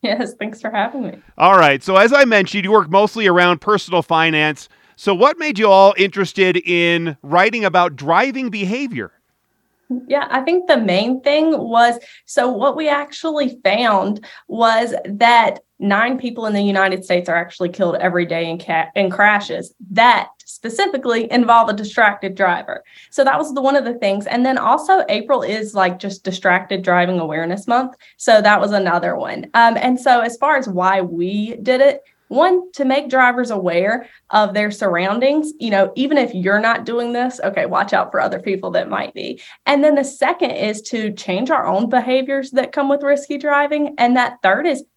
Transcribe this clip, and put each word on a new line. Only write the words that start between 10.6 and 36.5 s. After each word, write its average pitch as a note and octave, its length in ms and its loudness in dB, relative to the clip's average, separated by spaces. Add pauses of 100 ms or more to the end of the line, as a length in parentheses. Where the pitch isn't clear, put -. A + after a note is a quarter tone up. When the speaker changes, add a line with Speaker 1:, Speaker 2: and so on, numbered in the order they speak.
Speaker 1:
the D4+ 80 4
main A3+ 460 -2
thing D#4 360 2
was, A#3 400 2 (260)
so B3 260 -2
what B3 260 -2
we D#4 120 -4
actually D4 760 -4
found G#3 600 0 (240)
was A3+ 460 0 (100)
that A#3 560 2 (180)
nine A3 400 0
people A#3+ 280 -6
in G#3+ 80 -2
the G3+ 80 0
United F#3+ 420 0
States F3+ 240 -2
are E3+ 80 0
actually F3 320 -4
killed F3 280 -2
every F3 300 0
day E3 220 -4
in E3 100 -6
ca-, D#3+ 380 -4
in G3 140 0
crashes G3+ 640 -2 (160)
that A3+ 380 4 (160)
specifically A#3+ 840 -4
involve A#3 380 4
a G#3+ 40 -2
distracted G3+ 640 -2
driver. F#3 480 -2 (280)
So - 120 0
that C4+ 160 2
was D4 160 -4
the, C4+ 80 -4
one C#4 140 2
of C4 80 0
the A#3+ 100 -6
things. G3+ 320 -4
And B3 180 -2
then C4 140 0
also D4+ 500 2
April A3 340 -2
is, G#3+ 320 -6
like, F#3 240 0
just G3 260 -10
Distracted F#3 580 -2
Driving F3+ 380 0
Awareness E3 480 -6
Month. B3+ 260 -2 (220)
So A3 240 4
that G#3 200 4
was G3+ 120 -2
another F3 440 0
one. - 380 -8
Um, A#3 220 6
and B3+ 240 -2
so B3 200 2
as A#3 180 -6
far D4 180 0
as C4 100 -4
why F#3 360 0
we F#3+ 540 -6
did B3+ 240 0
it, C#4 220 2 (260)
one, F4+ 440 0
to C#4+ 120 -4
make C4+ 240 0
drivers B3 420 0
aware G3 580 -2 (220)
of G#3 220 2
their G#3 200 -2
surroundings. A3 880 -2
You A#3 100 -6
know, G3 240 2
even C#4+ 240 0
if B3 160 -2
you're F#3+ 240 0